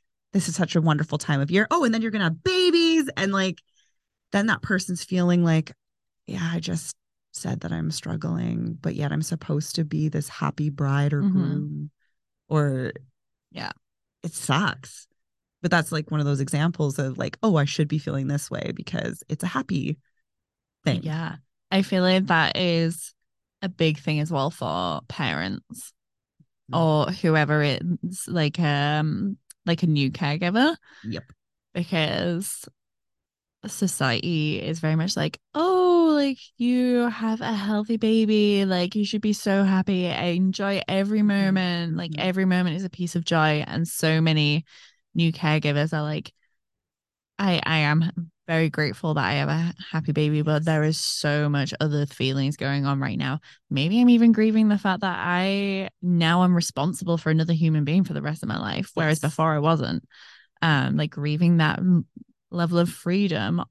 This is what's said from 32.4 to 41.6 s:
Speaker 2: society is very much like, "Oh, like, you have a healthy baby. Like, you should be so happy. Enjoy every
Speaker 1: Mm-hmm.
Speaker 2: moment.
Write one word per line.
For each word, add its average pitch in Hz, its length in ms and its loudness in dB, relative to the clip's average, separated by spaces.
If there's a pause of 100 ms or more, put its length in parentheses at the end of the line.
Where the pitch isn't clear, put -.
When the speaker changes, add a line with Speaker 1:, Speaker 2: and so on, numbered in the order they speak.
Speaker 2:
society 151 920 -2
is 160 200 -6
very 156 160 0
much 165 200 -2
like, 156 240 -4 (140)
"Oh, 349 600 4
like, 277 240 0 (180)
you 247 520 2
have 220 320 -2
a 233 140 -4
healthy 214 420 -2
baby. 214 680 4
Like, 180 320 0
you 208 80 0
should 208 160 -4
be 214 120 2
so 196 320 2
happy. 190 420 2
Enjoy 185 800 0
every 196 320 0
Speaker 1:
Mm-hmm. 208 80 4
Speaker 2:
moment. 185 680 0